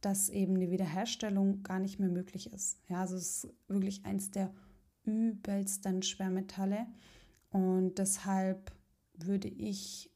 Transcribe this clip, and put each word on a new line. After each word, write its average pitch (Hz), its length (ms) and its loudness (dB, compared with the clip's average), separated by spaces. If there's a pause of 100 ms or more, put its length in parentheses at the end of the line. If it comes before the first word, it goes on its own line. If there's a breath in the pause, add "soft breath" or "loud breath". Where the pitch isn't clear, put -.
dass 196 280 2
eben 190 280 2
eine 185 140 2
Wiederherstellung 196 920 2
gar 190 180 -2
nicht 196 180 -4
mehr 190 120 4
möglich 185 420 -4
ist. - 260 -4 (100)
Ja, 180 120 -2
also 185 160 -2
es - 280 -4
ist - 100 -14 (120)
wirklich 196 380 0
eins 196 260 -2
der 190 220 -2 (520 loud breath)
übelsten 202 1000 0
Schwermetalle. 190 840 -2 (640 loud breath)
Und 185 480 4
deshalb 190 760 0 (420)
würde 196 340 -2
ich - 680 -8